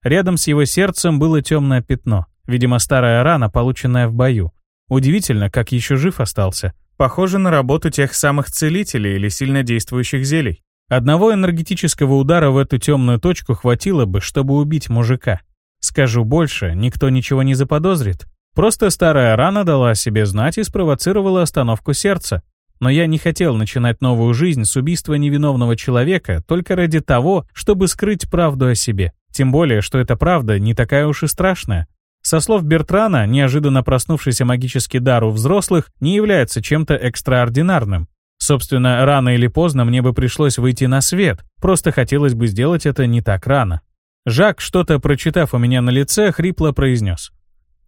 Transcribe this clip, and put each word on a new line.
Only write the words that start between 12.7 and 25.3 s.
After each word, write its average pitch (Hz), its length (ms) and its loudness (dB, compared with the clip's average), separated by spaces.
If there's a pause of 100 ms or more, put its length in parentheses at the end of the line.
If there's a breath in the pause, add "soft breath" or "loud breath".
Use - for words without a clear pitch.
тёмную 123 400 2
точку - 360 -2
хватило 127 500 0
бы, 98 160 -2
чтобы 139 340 -2
убить 147 360 -2
мужика. 117 500 0 (400)
Скажу 120 440 0
больше, 127 500 0
никто 120 340 -2
ничего 131 340 0
не 135 120 2
заподозрит. 143 720 -2 (280)
Просто 202 360 2
старая 135 440 4
рана 190 300 0
дала 135 260 2
о 113 40 2
себе 107 320 0
знать 107 320 -2
и 214 40 -2
спровоцировала 185 800 0
остановку 131 520 -2
сердца. 180 480 -4 (380)
Но 127 100 2
я 160 160 2
не 160 120 0
хотел 165 360 0
начинать 117 480 -2
новую 120 320 2
жизнь 139 300 0
с - 120 -2
убийства 151 380 -2
невиновного 143 640 0